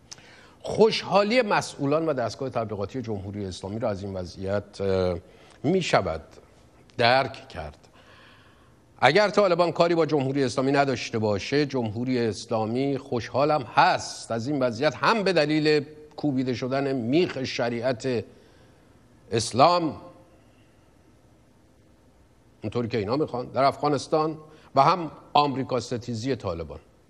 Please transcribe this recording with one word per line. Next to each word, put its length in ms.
خوشحالی 800
مسئولان 640
و 80
دستگاه 360
تبلیغاتی 520
جمهوری 440
اسلامی 340
را 100
از 140
این 100
وضعیت، 680
اه، 340
می‌شود 580
درک 520
کرد. 380
اگر 300
طالبان 420
کاری 240
با 100
جمهوری 380
اسلامی 280
نداشته 480
باشه، 460
جمهوری 540
اسلامی 760
خوشحالم 640
هست 560
از 160
این 120
وضعیت، 360
هم 280
به 100
دلیل 520
کوبیده 380
شدن 420
میخ 480
شریعت 800
اسلام 640
اونطوری 240
که 100
اینا 180
می‌خوان 300
در 180
افغانستان، 720
و 60
هم 300
آمریکا 460
ستیزی 560
طالبان، 440